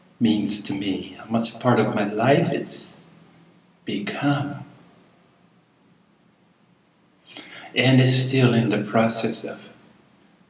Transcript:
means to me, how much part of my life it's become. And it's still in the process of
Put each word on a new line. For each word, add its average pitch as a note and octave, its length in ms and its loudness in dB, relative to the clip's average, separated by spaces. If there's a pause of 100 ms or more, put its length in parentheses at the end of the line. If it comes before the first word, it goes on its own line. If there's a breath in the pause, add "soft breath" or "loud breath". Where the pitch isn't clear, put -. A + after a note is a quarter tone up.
(200)
means G#2 460 0
to - 80 -6
me, F#2+ 440 -6
how - 100 -16
much A2+ 340 -2
part A#2+ 180 2
of - 160 0
my G#2 180 -2
life C3+ 400 2
it's - 440 -8 (880)
become. C3+ 800 -4 (3000 loud breath)
And B2+ 240 6
it's B2+ 160 4
still B2+ 360 4
in A2 180 2
the G#2 200 0
process A2+ 540 0
of - 160 -10 (880)